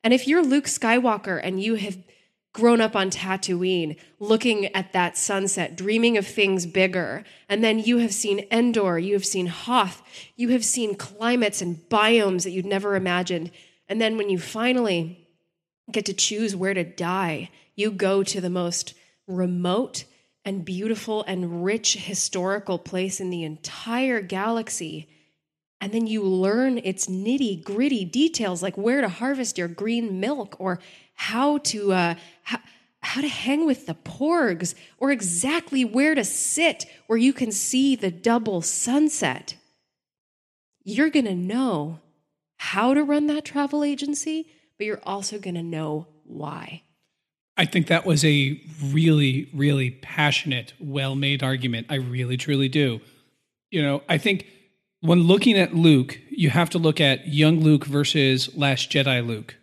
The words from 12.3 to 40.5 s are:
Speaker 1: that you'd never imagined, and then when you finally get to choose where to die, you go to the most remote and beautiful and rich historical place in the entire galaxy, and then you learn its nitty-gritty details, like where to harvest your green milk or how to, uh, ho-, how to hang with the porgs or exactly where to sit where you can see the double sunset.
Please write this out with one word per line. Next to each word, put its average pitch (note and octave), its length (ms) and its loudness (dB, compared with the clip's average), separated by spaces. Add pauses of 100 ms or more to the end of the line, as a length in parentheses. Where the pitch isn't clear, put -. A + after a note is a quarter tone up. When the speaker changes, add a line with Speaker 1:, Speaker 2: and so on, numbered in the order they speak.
Speaker 1:
that F#3 80 -6
you'd F3+ 140 -4
never G3 300 0
imagined, F3 560 -2 (380)
and A3 100 -4
then A3 160 0
when G#3 140 -2
you F#3 100 0
finally A3 880 -2 (640)
get G#3+ 140 -2
to G3 80 -4
choose G#3 420 -2
where F#3+ 180 -2
to F3+ 120 -2
die, F3 640 -4 (260)
you G#3 160 -2
go G3 320 0
to G3 160 -4
the F3+ 100 -4
most F3 440 -4 (340)
remote F3+ 800 -2 (400)
and G3 180 -8
beautiful G#3+ 640 -4
and F3 380 -6
rich A3 300 -2
historical F#3 840 -4
place F#3 420 -6
in F#3 120 -6
the E3+ 120 -4
entire A3+ 800 -4
galaxy, F#3+ 880 -6 (720)
and G3 100 -8
then A3+ 160 0
you A3 160 -2
learn G3+ 540 2
its F#3+ 300 -4
nitty-gritty G#3 1000 -2
details, G#3+ 580 0
like F#3+ 140 -4
where A#3+ 240 0
to G#3+ 80 0
harvest B3 480 -4
your F3 100 -4
green G#3 540 -4
milk A#3 360 -4
or F#3 220 -4 (380)
how C4+ 420 0
to, G3+ 340 0
uh, E3+ 200 2 (320)
ho-, A3+ 120 -6 (440)
how - 200 -6
to D4 80 -2
hang D4 360 -2
with C#4 200 0
the D#3+ 80 -8
porgs A#3+ 800 -2 (240)
or C4+ 140 0
exactly B3+ 720 0
where C4+ 280 2
to B3+ 120 0
sit - 600 -2 (220)
where A3+ 100 2
you B3 140 6
can A#3 220 -2
see C4 420 2
the F#3+ 160 -2
double G#3+ 500 0
sunset. C4 920 0 (1300)